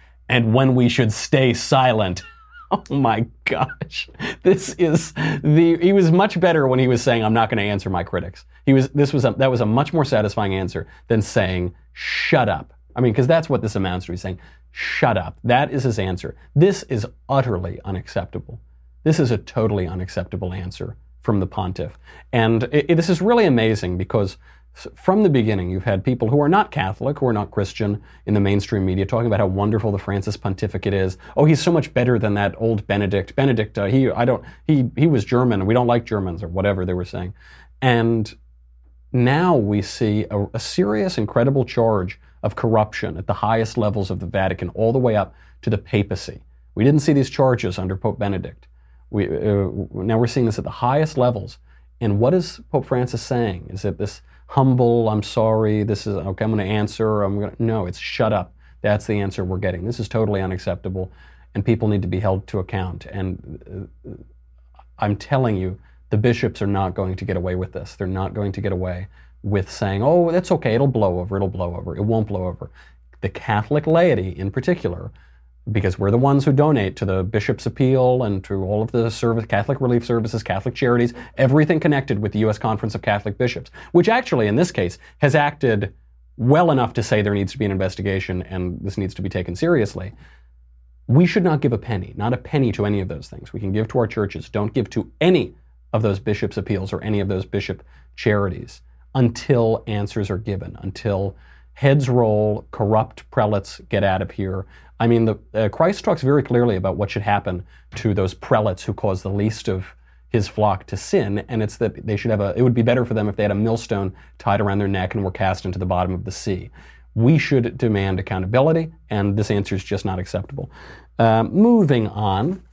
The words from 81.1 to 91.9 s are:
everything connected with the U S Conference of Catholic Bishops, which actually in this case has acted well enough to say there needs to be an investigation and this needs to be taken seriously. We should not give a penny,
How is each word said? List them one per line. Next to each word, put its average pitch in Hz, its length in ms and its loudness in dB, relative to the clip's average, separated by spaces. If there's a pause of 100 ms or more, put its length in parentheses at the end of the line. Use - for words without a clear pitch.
everything 151 420 4
connected 143 380 0
with 104 140 -4
the 104 80 0
U 110 100 4
S 104 80 -4
Conference 110 360 -2
of 104 60 -8
Catholic 101 380 -2
Bishops, - 320 -4 (220)
which 175 180 6
actually 196 360 2
in 104 100 2
this 175 140 2
case 87 280 -2 (200)
has 143 160 4
acted 131 600 2 (420)
well 151 340 4
enough 123 220 2
to 117 100 -2
say 107 200 0
there 101 100 0
needs 98 200 -2
to - 60 -10
be 110 60 -2
an 101 60 0
investigation 95 720 -4
and 90 400 -6
this 95 160 -6
needs 95 160 -4
to - 80 -8
be 98 80 -6
taken 90 260 -6
seriously. 110 560 -2 (920)
We 147 180 6
should 175 200 2
not 156 180 2
give 127 100 0
a 117 60 -2
penny, 95 360 -8